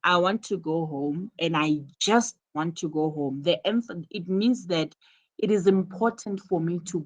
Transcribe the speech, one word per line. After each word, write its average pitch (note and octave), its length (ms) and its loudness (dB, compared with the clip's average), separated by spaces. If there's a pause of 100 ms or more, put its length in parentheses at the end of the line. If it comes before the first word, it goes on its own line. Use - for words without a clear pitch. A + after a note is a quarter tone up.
I F3+ 140 4
want F#3+ 280 2
to G3+ 120 -2
go E3 280 -2
home D3+ 540 -4
and E3 160 0
I D3+ 260 2 (180)
just A3+ 360 2 (180)
want E3 240 -4
to E3+ 120 -6
go D#3 220 0
home. C#3+ 300 -4
The E3 240 2
emph-, G3+ 440 -2
it F3+ 180 -8
means G3+ 400 2
that D#3+ 280 0 (420)
it G3+ 140 0
is G3 160 4
important F#3+ 760 0
for - 180 -2
me E3+ 260 -2
to E3 200 -6